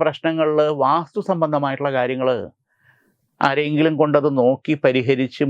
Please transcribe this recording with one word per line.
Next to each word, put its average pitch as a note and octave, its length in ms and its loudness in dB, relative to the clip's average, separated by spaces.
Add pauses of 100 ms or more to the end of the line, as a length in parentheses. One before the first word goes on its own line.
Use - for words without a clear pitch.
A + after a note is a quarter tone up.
പ്രശ്നങ്ങളിൽ D#3 580 -2 (240)
വാസ്തു D#3+ 440 -2
സംബന്ധമായിട്ടുള്ള C#3+ 680 -2
കാര്യങ്ങൾ B2+ 300 -2 (1160)
ആരെങ്കിലും D3+ 540 2
കൊണ്ടത് D3 280 2 (120)
നോക്കി C3+ 340 0 (100)
പരിഹരിച്ച് C3 640 0